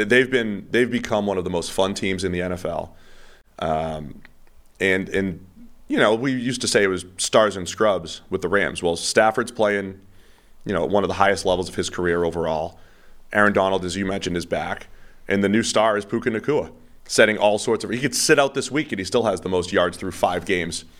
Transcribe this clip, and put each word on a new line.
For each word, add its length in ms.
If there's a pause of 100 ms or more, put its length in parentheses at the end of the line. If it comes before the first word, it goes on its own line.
They've 200
been, 440
they've 180
become 360
one 120
of 60
the 60
most 200
fun 240
teams 300
in 80
the 100
N 100
F 120
L. 320 (640)
Um, 600 (580)
and, 300
and, 360 (400)
you 100
know, 160
we 200
used 300
to 40
say 160
it 60
was 160 (120)
stars 400
and 120
scrubs 640
with 120
the 60
Rams. 340
Well, 140
Stafford's 560
playing, 480 (640)
you 80
know, 140
one 180
of 40
the 60
highest 320
levels 220
of 80
his 120
career 360
overall. 560 (520)
Aaron 200
Donald, 320
as 100
you 100
mentioned, 320
is 100
back. 420 (400)
And 160
the 40
new 140
star 340
is 80
Puka 260
Nacua, 420 (340)
setting 300
all 220
sorts 260
of, 60
he 100
could 140
sit 240
out 160
this 160
week 200
and 80
he 60
still 200
has 180
the 60
most 240
yards 260
through 140
five 340
games, 380 (140)